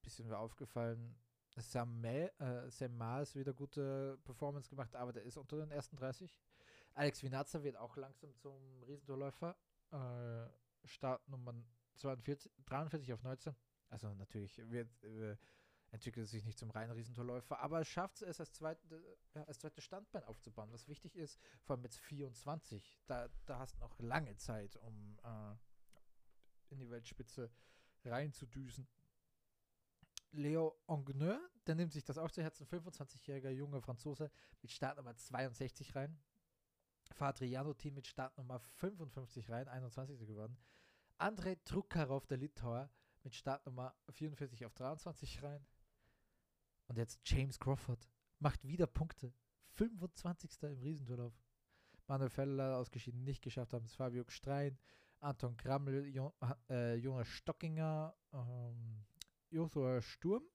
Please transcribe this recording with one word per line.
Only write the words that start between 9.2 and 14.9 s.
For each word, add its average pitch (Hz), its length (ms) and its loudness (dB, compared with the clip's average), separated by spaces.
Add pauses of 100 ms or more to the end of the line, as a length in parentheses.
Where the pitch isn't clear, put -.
Äh, 120 960 -4
Startnummer 127 680 -2 (400)
zweiundvierzig, 135 580 -2 (140)
dreiundvierzig 139 480 -2
auf 113 80 -6
neunzehn. 131 340 -4 (320)
Also 104 260 -4
natürlich 98 440 -6 (120)
wird, 117 320 -2